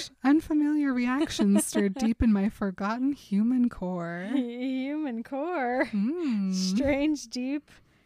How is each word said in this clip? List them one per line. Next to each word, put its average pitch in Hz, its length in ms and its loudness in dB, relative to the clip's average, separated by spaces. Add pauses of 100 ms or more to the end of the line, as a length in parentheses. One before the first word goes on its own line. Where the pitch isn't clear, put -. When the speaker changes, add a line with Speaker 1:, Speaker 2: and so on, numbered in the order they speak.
(240)
Speaker 1:
unfamiliar 294 680 2
reactions 247 720 2
stir 208 240 0
Speaker 2:
<laughs> 233 160 -4
Speaker 1:
deep 226 160 0
in 240 100 6
my 202 180 2
forgotten 214 640 -2
human 240 560 2
core. 180 600 -6
Speaker 2:
<laughs> 240 40 -2
Human 262 880 -2
core. 277 640 -2
Speaker 1:
Hmm. 220 680 0
Speaker 2:
Strange, 269 760 0
deep 262 420 -6 (340)